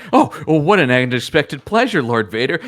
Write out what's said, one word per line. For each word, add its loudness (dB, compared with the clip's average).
Oh, 2
oh, 2
what 2
an 2
unexpected 0
pleasure, 0
Lord 0
Vader. -2